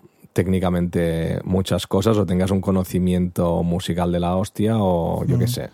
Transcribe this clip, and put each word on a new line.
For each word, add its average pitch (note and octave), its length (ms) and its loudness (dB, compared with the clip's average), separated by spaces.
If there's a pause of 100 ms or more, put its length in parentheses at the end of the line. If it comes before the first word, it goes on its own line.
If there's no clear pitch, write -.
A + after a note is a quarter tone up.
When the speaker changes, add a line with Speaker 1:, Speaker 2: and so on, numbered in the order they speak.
(320)
Speaker 1:
técnicamente F2 1120 0
muchas F#2 420 -2
cosas G#2 300 2
o G#2 100 2
tengas F#2 240 0
un F#2+ 100 0
conocimiento F2+ 1000 0
musical F2 480 -2
de F2 100 0
la F2 160 0
hostia G#2 420 0
o F2 460 0
yo B2 140 2
qué A#2+ 60 2
Speaker 2:
Mm. A#2+ 40 2
Speaker 1:
sé, - 240 -6